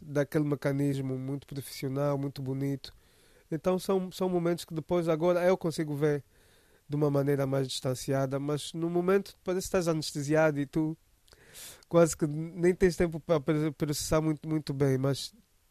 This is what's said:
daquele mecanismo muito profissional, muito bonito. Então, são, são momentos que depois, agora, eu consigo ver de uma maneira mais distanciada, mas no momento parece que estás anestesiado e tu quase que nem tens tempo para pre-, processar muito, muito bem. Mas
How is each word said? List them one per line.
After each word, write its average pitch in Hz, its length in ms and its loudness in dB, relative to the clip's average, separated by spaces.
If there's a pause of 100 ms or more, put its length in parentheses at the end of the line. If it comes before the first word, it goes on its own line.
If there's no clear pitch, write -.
daquele 147 440 0
mecanismo 139 720 0
muito 135 280 -8
profissional, 139 720 -4
muito 139 240 -6
bonito. 135 520 -4 (580)
Então, 185 260 0
são, 185 360 -2
são 185 160 -2
momentos 170 340 0
que - 100 -12
depois, 165 360 0
agora, 170 360 2
eu 185 120 6
consigo 151 360 -4
ver 147 300 0 (640)
de 143 80 -4
uma 147 160 2
maneira 139 340 2
mais 135 220 0
distanciada, 135 720 -2
mas 143 320 -4
no 165 180 -2
momento 180 540 2
parece 185 200 -2
que - 40 -10
estás 170 220 2
anestesiado 156 680 2
e 143 80 -2
tu 156 300 -2 (920)
quase 170 260 6
que 165 100 -2
nem 165 480 0
tens 180 220 4
tempo 170 240 0
para 156 220 2
pre-, 156 300 0
processar 156 500 0
muito, 156 260 -2
muito 156 260 -2
bem. 135 240 2
Mas 135 360 -2 (380)